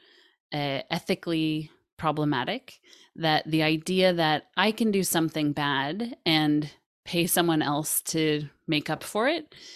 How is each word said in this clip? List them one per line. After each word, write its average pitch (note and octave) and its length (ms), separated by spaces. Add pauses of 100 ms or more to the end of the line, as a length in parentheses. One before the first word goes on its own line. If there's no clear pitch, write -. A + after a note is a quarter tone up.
(520)
uh, C#3+ 280 (100)
ethically D#3+ 800 (280)
problematic, D3+ 840 (340)
that D#3 340
the D#3+ 140
idea F3+ 520
that D#3 420
I G#3 160
can A3 180
do G3 140
something D#3 480
bad D3 640 (100)
and D3+ 420 (360)
pay F3 240
someone E3+ 340
else D3+ 440
to D3+ 420 (180)
make D3+ 240
up D3+ 140
for A3 240
it - 260 (220)